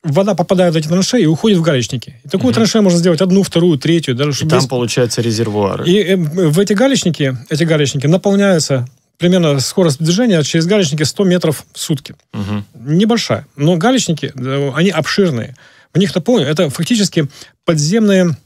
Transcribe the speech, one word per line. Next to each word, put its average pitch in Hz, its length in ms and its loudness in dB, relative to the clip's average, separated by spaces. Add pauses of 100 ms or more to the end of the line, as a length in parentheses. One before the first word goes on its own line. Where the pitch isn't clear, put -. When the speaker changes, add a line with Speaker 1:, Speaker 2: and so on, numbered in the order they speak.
(120)
Speaker 1:
Вода 190 220 2
попадает 180 400 0
в - 20 0
эти 151 120 -2
траншеи 190 340 0
и 156 40 2
уходит 175 320 2
в 160 40 0
галечники. 131 600 -4
И 143 40 -20
такую 214 200 -2
Speaker 2:
Мгм. 240 60 0
Speaker 1:
траншею 220 280 2
можно 180 160 2
сделать 170 220 2
одну, 190 220 2
вторую, 170 360 2
третью, 151 360 0
даже 147 160 -2
Speaker 2:
И - 40 -4
Speaker 1:
чтобы 156 160 -4
Speaker 2:
там, 127 100 4
Speaker 1:
весь 127 80 -4
Speaker 2:
получается, 123 540 0
резервуары. 107 640 -2
Speaker 1:
И, 185 140 4
э, 185 140 0
в 160 420 0
эти 202 160 2
галечники, 180 640 0 (140)
эти 156 140 0
галечники 147 420 0
наполняются, 180 800 2 (320)
примерно 170 420 2
скорость 165 420 0
движения 175 400 2
через 165 240 0
галечники 180 380 0
сто - 200 -2
метров 175 480 0
в - 60 -18
сутки. - 360 -6 (180)
Speaker 2:
Мгм. 104 320 -6 (220)
Speaker 1:
Небольшая. 190 600 0 (100)
Но 165 200 2
галечники, 180 580 -2
э, 135 420 -4
они 185 140 2
обширные. 147 640 -2 (400)
В 151 40 2
них 196 160 0
наполнено, 180 340 0
это 156 220 0
фактически 175 560 -2 (380)
подземные 180 800 2